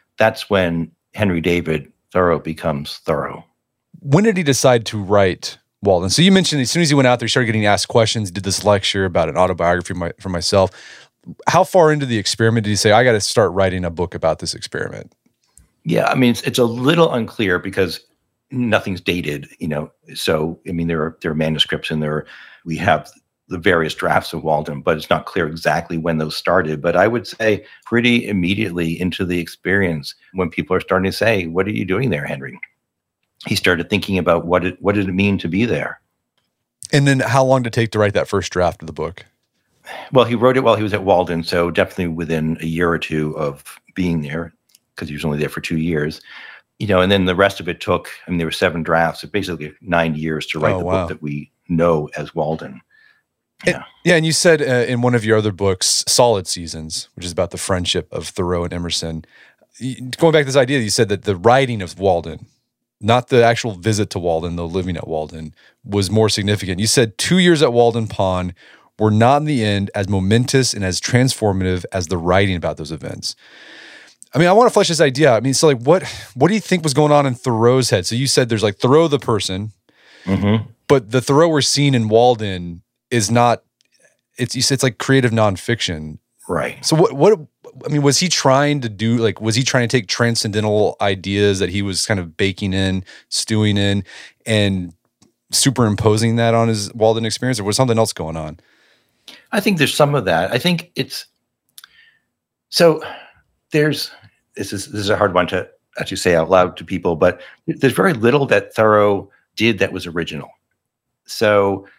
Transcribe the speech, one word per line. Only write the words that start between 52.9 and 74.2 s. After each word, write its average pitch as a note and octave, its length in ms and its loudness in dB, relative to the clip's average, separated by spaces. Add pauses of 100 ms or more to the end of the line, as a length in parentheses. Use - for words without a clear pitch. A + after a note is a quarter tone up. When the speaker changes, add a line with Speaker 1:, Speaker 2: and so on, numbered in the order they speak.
Speaker 2:
And F3 120 -2
Speaker 1:
Yeah. - 60 -14 (220)
Speaker 2:
yeah, E3+ 120 4
and D#3+ 100 2
you D#3+ 60 0
said, D#3+ 280 4
uh, B2+ 260 0
in A#2+ 160 -2
one B2 120 2
of A2 100 2
your A2 140 2
other G#2+ 140 0
books, F#2+ 540 -2
Solid A2+ 400 2
Seasons, D#2+ 680 -10
which F2+ 100 -14
is F2 80 -8
about F2 180 -2
the F#2 80 -12
friendship F2+ 540 -2
of D#2+ 160 -8
Thoreau F2 360 -2
and F2 100 -8
Emerson, E2 500 -6 (560)
y-, B2+ 160 -8 (220)
going E3 140 6
back D#3 100 6
to C3 40 -2
this C3 100 0
idea, C3+ 240 2
you G#2 100 -2
said G#2+ 180 2
that G2 140 -4
the G2 140 -2
writing A#2 440 2
of F2 180 -10
Walden, E2+ 480 -2 (540)
not A#2 280 2
the A#2+ 140 4
actual A#2 300 2
visit G2 380 -2
to G2 80 -6
Walden, E2+ 380 -4
though E2+ 100 -6
living F2+ 300 -4
at D#2+ 120 -10
Walden, D#2 460 -8 (300)
was G2 260 -2
more G#2+ 180 4
significant. G2 520 -2
You A2 60 -2
said, A2+ 300 2
"Two - 220 0
years F3 240 4
at B2 100 4
Walden A#2+ 340 2
Pond F#2 460 -2 (460)
were G#2+ 120 4
not B2 280 4
in D3+ 80 -4
the C3 180 0
end G2+ 300 -2
as G2 140 -4
momentous A2+ 680 2
and G2 100 -6
as F2+ 160 -4
transformative F#2+ 920 0
as F2+ 160 -4
the F#2 100 -2
writing F#2 380 2
about D#2 200 -4
those D#2 160 -12
events." - 440 -10 (1000)